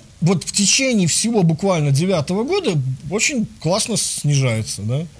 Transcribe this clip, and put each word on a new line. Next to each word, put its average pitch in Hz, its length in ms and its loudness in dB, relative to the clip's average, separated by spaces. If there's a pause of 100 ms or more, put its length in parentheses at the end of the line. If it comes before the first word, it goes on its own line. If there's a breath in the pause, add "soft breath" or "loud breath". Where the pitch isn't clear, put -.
(200)
вот 185 240 2
в - 80 -10
течение 214 560 2
всего 220 360 0
буквально 160 480 2
девятого 180 520 0
года 330 280 0 (380)
очень 226 360 -2 (160)
классно 202 340 0
снижается, 127 840 0
да? 117 160 -2 (220)